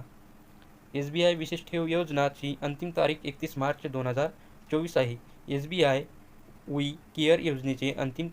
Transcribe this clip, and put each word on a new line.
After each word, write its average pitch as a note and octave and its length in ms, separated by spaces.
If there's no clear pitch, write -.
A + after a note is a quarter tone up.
एसबीआय D#3+ 400
विशेष D#3+ 360
ठेव E3 140
योजनाची C#3+ 760
अंतिम C#3+ 360
तारीख D#3 280
एकतीस C#3+ 320
मार्च C#3+ 340
दोन B2+ 160
हजार C3+ 200
चोवीस D#3+ 260
आहे. A#2+ 180
एसबीआय C#3+ 540
वी C#3+ 220
केअर D#3+ 240
योजनेची C3+ 520
अंतिम C#3 420